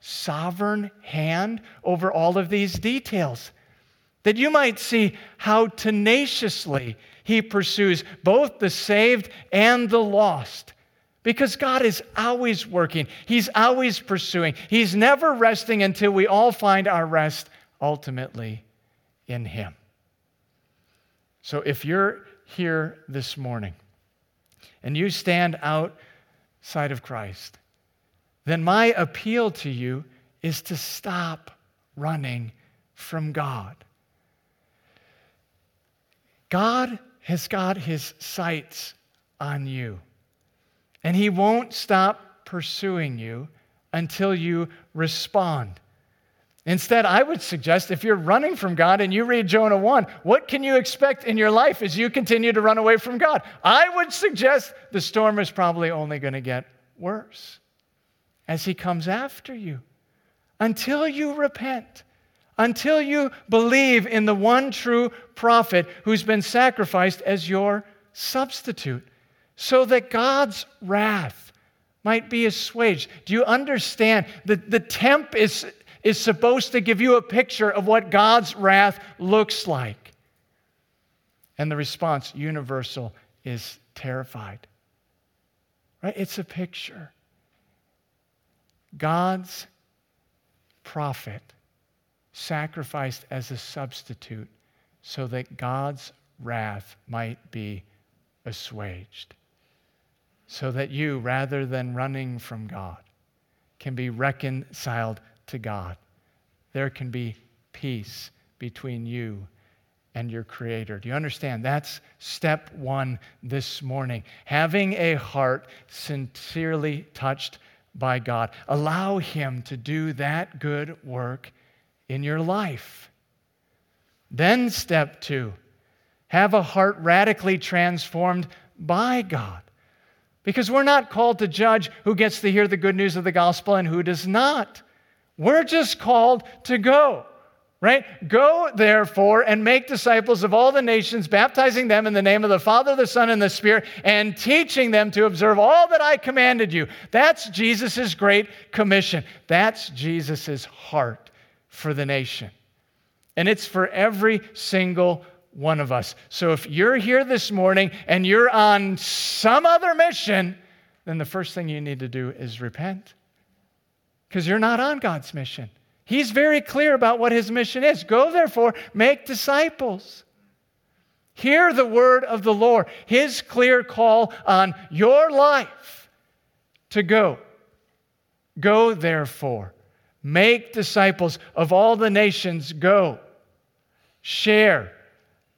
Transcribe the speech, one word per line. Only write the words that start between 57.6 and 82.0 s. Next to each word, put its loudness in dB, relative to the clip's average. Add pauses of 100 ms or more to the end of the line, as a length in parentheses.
as -6
He -4
comes -6
after -8
you -12 (800)
until -2
you -4
repent, -6 (560)
until 2
you 0 (180)
believe 4
in 0
the 2
one 2
true 0 (260)
prophet 4 (160)
who's 0
been 0
sacrificed 0
as -4
your 0 (280)
substitute, -6 (520)
so 2
that 0
God's 0 (160)
wrath -4 (540)
might -2
be -2
assuaged. -2 (160)
Do -6
you 2
understand 0 (180)
that -2
the 2
temp 0
is, 0 (380)
is 2
supposed 0
to 0
give 0
you 6
a 2
picture 0
of -2
what 2
God's 4
wrath 4 (180)
looks 0
like? -8 (1400)
And -4
the -6
response, -4